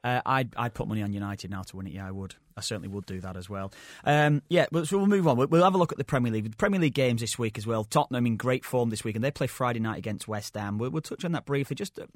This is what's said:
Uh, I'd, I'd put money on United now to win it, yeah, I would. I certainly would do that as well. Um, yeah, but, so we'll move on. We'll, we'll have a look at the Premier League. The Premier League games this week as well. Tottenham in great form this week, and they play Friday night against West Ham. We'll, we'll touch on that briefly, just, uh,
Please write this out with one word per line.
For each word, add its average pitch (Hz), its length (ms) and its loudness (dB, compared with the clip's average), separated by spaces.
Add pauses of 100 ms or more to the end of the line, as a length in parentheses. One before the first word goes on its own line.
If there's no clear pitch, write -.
Uh, 123 220 0
I'd, 131 320 0
I'd 120 160 -4
put 110 160 -6
money 107 140 -2
on 101 100 -2
United 101 380 -6
now 98 100 -8
to - 160 -14
win 95 100 -10
it, 90 60 -10
yeah, 98 160 -10
I - 20 -8
would. 95 240 -10 (220)
I 104 60 -12
certainly 98 260 -6
would 98 160 -8
do 92 160 -8
that 92 160 -10
as 92 140 -12
well. 98 200 -6 (320)
Um, 147 460 4
yeah, 165 240 6
but, 160 160 0
so 196 80 0
we'll 196 120 4
move 190 200 6
on. 127 80 6
We'll, 131 120 4
we'll 165 140 6
have 185 120 6
a 190 40 4
look 170 140 2
at - 60 -10
the 131 60 -2
Premier 120 280 0
League. 110 180 -2
The 110 60 -12
Premier 196 240 2
League 156 140 4
games 123 260 2
this 117 180 -4
week 113 200 -2
as 107 80 -6
well. 113 180 0
Tottenham 127 420 2
in 113 120 2
great 127 260 0
form 120 240 0
this 110 160 -4
week, 110 100 -4
and 113 80 -2
they 135 80 2
play 143 160 -4
Friday 120 320 -2
night 110 200 -2
against 101 280 -8
West 104 300 -8
Ham. 104 220 -4
We'll, 120 100 -2
we'll 151 140 -4
touch - 200 -10
on 170 100 -2
that 135 120 -4
briefly, 139 320 -4
just, - 220 -8
uh, - 180 -12